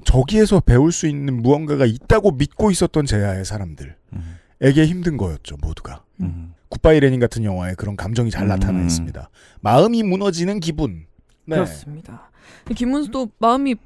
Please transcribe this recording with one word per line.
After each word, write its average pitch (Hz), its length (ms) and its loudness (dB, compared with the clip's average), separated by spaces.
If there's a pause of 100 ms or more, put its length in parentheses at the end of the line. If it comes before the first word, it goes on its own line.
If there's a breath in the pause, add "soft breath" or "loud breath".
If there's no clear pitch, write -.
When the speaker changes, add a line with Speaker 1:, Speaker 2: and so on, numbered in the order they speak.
Speaker 1:
저기에서 202 560 4
배울 139 320 4
수 - 160 -4
있는 139 340 -2
무언가가 143 440 2
있다고 196 460 2
믿고 143 380 0
있었던 165 360 0
제야의 101 380 -2
사람들에게 82 500 -10 (180)
Speaker 2:
음. 98 760 -2
Speaker 1:
힘든 170 300 -4
거였죠, 80 440 -8
모두가. - 440 -10 (160)
Speaker 2:
음. 85 340 -8 (140)
Speaker 1:
굿바이 156 320 4
레닌 131 200 4
같은 117 240 -2
영화에 92 300 -4
그런 101 220 -8
감정이 110 340 -2
잘 98 140 -4
Speaker 2:
음. 101 40 0
Speaker 1:
나타나 95 340 0
있습니다. 82 480 -4 (300 soft breath)
마음이 202 420 4
무너지는 190 580 -2
기분. 151 460 -6 (400)
네. 156 100 -4
Speaker 3:
그렇습니다. 147 760 -8 (440 soft breath)
김문수도 262 640 -4
마음이 247 480 2